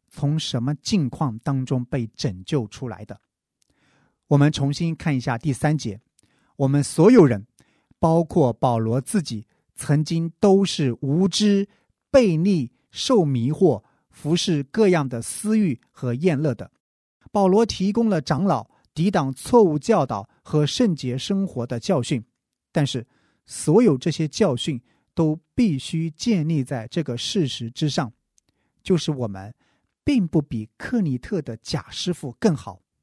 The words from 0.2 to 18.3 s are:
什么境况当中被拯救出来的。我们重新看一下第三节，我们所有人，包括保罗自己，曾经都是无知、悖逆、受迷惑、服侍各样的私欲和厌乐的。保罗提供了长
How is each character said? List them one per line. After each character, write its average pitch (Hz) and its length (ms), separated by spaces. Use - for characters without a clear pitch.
什 120 240
么 143 120
境 156 340
况 120 300
当 135 260
中 127 220
被 123 220
拯 92 360
救 127 240
出 - 180
来 101 200
的。 98 120
我 147 80
们 147 160
重 139 200
新 165 220
看 147 220
一 - 20
下 120 200
第 139 160
三 151 220
节， 110 220
我 135 120
们 139 160
所 175 260
有 233 140
人， 110 220
包 165 240
括 151 300
保 117 260
罗 113 220
自 185 220
己， 110 240
曾 151 240
经 165 340
都 196 240
是 139 380
无 156 260
知、 202 400
悖 214 240
逆、 165 340
受 214 340
迷 131 260
惑、 156 320
服 156 260
侍 156 280
各 208 260
样 151 180
的 117 140
私 214 360
欲 165 220
和 123 220
厌 147 260
乐 143 160
的。 95 160
保 196 160
罗 208 160
提 196 260
供 226 160
了 185 140
长 156 240